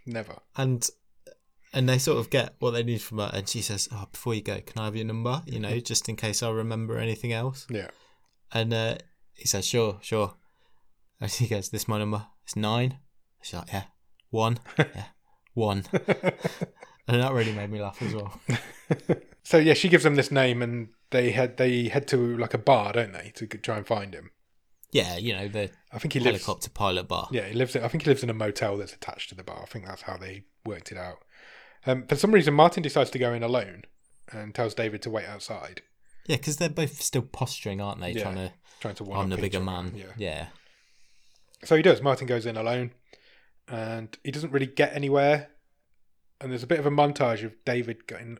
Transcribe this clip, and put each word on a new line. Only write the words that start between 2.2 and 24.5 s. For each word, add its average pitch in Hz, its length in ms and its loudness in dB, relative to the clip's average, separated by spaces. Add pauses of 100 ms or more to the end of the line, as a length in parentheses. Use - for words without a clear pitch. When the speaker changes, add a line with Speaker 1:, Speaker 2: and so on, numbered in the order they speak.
Speaker 2:
get 127 300 0
what 123 120 2
they 117 120 0
need 117 180 -2
from 107 180 -8
her, 104 140 -2
and 98 140 -4
she 113 140 -4
says, 101 300 -4
"Oh, 104 200 -10
before - 220 -4
you 107 80 -2
go, 101 180 -4
can 110 220 -10
I 107 40 -4
have 107 120 -4
your 110 80 -4
number? 117 400 -2
You 123 140 -6
know, 107 200 -2
Speaker 1:
<laughs> - 0 -
Speaker 2:
just - 300 -2
in 110 80 -4
case 107 260 -2
I 117 60 -2
remember 113 480 -2
anything 113 340 -4
else." 123 380 -4
Speaker 1:
Yeah. 101 200 -6 (600)
Speaker 2:
And, 113 220 2
uh, 113 220 0 (380)
he - 140 -12
says, 98 180 0
"Sure, 110 360 2
sure." 104 320 -2 (880)
And 110 100 -4
he 120 160 0
goes, 104 220 -4
"This - 180 -6
my 107 120 0
number? 104 280 -4 (160)
It's - 140 -10
nine?" 117 420 0 (420)
She's - 140 -14
like, 85 160 -10
"Yeah." 98 120 -4 (460)
"One?" 113 380 0
Speaker 1:
<laughs> - 100 -18
Speaker 2:
"Yeah." 104 280 0 (480)
"One." 101 360 0
Speaker 1:
<laughs> - 40 -20 (1160)
Speaker 2:
And 120 140 4
that 135 80 0
really 113 220 2
made 104 180 -6
me 107 100 -6
laugh 101 200 -8
as 107 120 -4
well. 104 240 -8 (520)
Speaker 1:
<laughs> - 320 0 (220)
So, - 140 6
yeah, 156 180 10
she 185 120 2
gives 165 160 8
them 147 120 6
this 135 140 4
name, 127 320 4
and 117 280 -4 (220)
they 123 200 4
head, 123 240 2
they 123 320 2
head 135 220 0
to, 120 280 2
like, 113 160 -4
a 117 40 2
bar, 110 340 6
don't 110 220 0
they, 87 220 -14
to 110 120 -10
g-, 107 120 -12
try 110 180 -4
and 101 100 -8
find 98 260 -2
him? - 180 -16 (600)